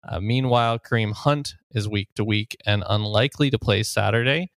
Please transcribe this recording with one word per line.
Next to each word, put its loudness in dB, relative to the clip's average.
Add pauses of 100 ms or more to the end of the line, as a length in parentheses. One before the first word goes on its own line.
Uh, -8
meanwhile, 2
Kareem 0
Hunt -2 (160)
is -2
week -4
to -2
week -2
and 2
unlikely 2
to -2
play 0
Saturday. -2